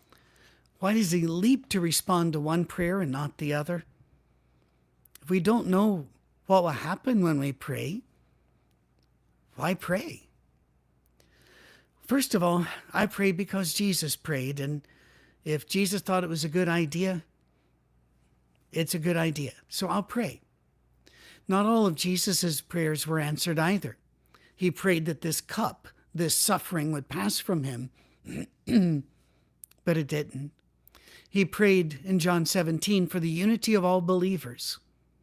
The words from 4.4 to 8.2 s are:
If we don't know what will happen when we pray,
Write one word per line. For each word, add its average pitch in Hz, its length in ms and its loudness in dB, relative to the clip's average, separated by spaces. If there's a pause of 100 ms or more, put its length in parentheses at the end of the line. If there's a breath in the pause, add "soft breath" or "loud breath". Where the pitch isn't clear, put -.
If 143 80 -8
we 185 100 2
don't 208 280 2
know 185 400 2 (380)
what 190 180 6
will 170 60 0
happen 185 520 0
when 160 180 4
we 139 120 -2
pray, 135 500 -6 (1500)